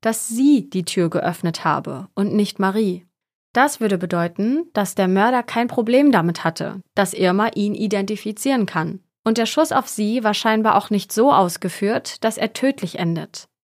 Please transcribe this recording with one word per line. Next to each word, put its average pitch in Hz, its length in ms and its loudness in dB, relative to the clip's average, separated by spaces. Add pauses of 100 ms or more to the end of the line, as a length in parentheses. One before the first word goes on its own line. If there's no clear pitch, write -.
dass 226 260 -2
sie 240 420 2
die 185 160 -4
Tür 170 240 0
geöffnet 170 540 -4
habe 151 500 -4
und 202 200 -2
nicht 208 260 0
Marie. 190 460 0 (480)
Das 277 260 2
würde 202 200 0
bedeuten, 180 720 -2
dass 202 220 -2
der 190 120 2
Mörder 220 360 2
kein 240 240 -2
Problem 247 440 4
damit 170 320 2
hatte, 165 380 -4 (140)
dass 190 180 0
Irma 190 400 2
ihn 208 220 -2
identifizieren 208 920 -2
kann. 165 360 -4 (220)
Und 226 140 2
der 226 80 2
Schuss 311 280 2
auf 254 160 0
sie 214 340 -2
war 214 100 2
scheinbar 220 420 2
auch - 140 0
nicht 202 220 -2
so 262 220 4
ausgeführt, 190 920 -2
dass 220 140 -2
er - 160 -4
tödlich 269 440 -2
endet. - 520 -6 (140)